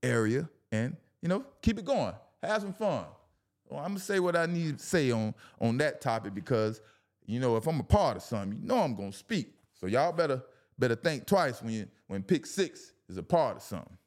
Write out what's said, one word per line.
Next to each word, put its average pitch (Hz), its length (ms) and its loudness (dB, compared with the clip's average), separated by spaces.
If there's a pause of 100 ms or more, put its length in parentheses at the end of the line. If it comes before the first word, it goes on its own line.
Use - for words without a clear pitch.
area 120 480 2 (220)
and, 117 240 -2 (260)
you 170 60 -4
know, 185 180 0 (160)
keep 226 160 2
it 208 80 -10
going. 165 280 0 (280)
Have 208 200 0
some 196 120 -6
fun. 170 320 -2 (600)
Well, 143 160 -10
I'm 160 80 -6
gonna 196 100 -6
say 196 200 0
what 175 180 2
I 165 80 2
need 165 340 -2
to - 60 -16
say 143 260 2
on, 110 220 0 (260)
on 113 180 2
that 143 220 0
topic 113 340 -2
because, 110 480 0 (440)
you 117 140 -4
know, 123 180 2
if 110 100 -2
I'm 160 120 0
a - 40 -2
part 156 340 6
of 95 60 -12
something, 101 360 -4
you - 80 -8
know 247 120 2
I'm 147 160 0
gonna 98 180 -8
speak. - 400 -4 (200)
So - 140 -8
y'all 135 240 2
better, 151 320 0 (340)
better 117 180 4
think 143 300 -2
twice 160 360 2
when 113 120 -6
you, 110 140 -6 (200)
when 98 160 -6
pick - 220 2
six - 480 -4 (160)
is 95 80 -10
a - 60 -6
part 147 340 2
of - 60 -18
something. - 440 -10